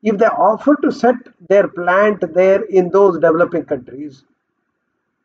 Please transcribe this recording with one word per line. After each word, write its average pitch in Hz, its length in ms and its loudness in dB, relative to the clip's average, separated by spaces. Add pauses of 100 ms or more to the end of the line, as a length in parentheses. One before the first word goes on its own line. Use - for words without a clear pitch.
if 208 160 -2
they 220 80 4
offer 220 560 0
to 285 100 -2
set 247 240 0 (320)
their 196 180 2
plant 185 560 -2 (120)
there 190 300 2
in 185 260 0
those 196 240 2
developing 160 500 0
countries, 135 600 -12 (1000)